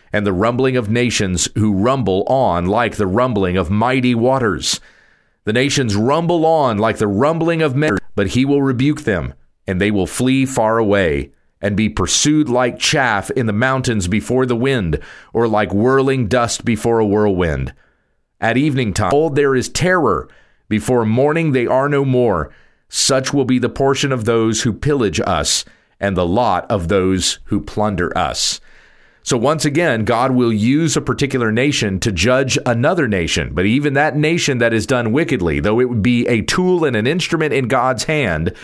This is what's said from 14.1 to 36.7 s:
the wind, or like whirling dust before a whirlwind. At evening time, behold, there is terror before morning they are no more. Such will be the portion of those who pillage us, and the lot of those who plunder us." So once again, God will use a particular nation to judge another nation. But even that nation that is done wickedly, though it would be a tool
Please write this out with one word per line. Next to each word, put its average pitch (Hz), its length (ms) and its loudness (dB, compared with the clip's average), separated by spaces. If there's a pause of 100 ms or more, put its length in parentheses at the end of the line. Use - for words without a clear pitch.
the 123 100 0
wind, 113 440 0 (340)
or 117 140 2
like 104 260 0
whirling 131 540 2
dust 117 380 0
before 117 340 0
a 110 60 2
whirlwind. 90 680 0 (680)
At 117 160 0
evening 131 360 0
time, 101 180 -2
behold, 147 240 0
there 143 200 2
is 120 140 -2
terror 143 580 0 (460)
before 113 320 0
morning 147 460 2
they 123 160 0
are 131 200 2
no 143 160 0
more. 123 460 0 (400)
Such 135 420 0
will 139 140 2
be 127 140 2
the 117 100 0
portion 135 420 0
of 120 140 -4
those 113 380 2
who 113 100 0
pillage 113 460 0
us, - 460 -2 (340)
and 95 180 -2
the 90 80 2
lot 95 420 0
of 92 200 -2
those 92 560 0
who - 180 -2
plunder 104 560 -4
us." - 420 -4 (640)
So 135 160 -2
once 143 280 0
again, 143 380 0
God 120 280 0
will 123 200 2
use 135 460 2
a 147 120 -2
particular 127 420 0
nation 113 480 0
to 117 120 -2
judge 123 540 2
another 131 420 0
nation. 82 460 -2
But 90 140 0
even 139 260 2
that 143 240 0
nation 151 400 0
that 117 160 2
is 110 140 0
done 120 240 0
wickedly, 90 480 0
though 104 200 0
it 127 100 2
would 117 120 -2
be 120 260 2
a 117 140 0
tool 180 440 0